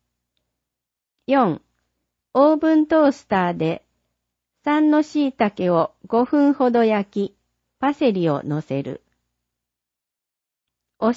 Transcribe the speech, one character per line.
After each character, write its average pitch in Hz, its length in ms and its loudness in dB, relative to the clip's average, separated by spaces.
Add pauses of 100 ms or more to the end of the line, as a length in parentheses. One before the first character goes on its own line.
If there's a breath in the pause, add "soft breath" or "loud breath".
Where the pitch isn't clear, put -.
(1300)
四、 247 360 0 (720)
オ 285 200 4
ー - 20 2
ブ 320 200 0
ン 302 100 2
ト 311 200 2
ー 269 60 2
ス - 120 -18
タ 185 240 -2
ー 170 80 -6
で 160 260 -4 (840)
三 302 260 0
の 302 120 2
椎 294 300 -4
茸 180 440 -2
を 160 180 -2 (120)
五 233 180 0
分 285 280 2
ほ 254 180 0
ど 233 120 2
焼 202 480 -2
き、 - 60 -20 (420)
パ 285 160 -2
セ 254 180 0
リ 175 180 -2
を 143 120 -4
乗 151 200 -6
せ 139 200 -8
る。 131 200 -14 (2000)
教 226 180 -2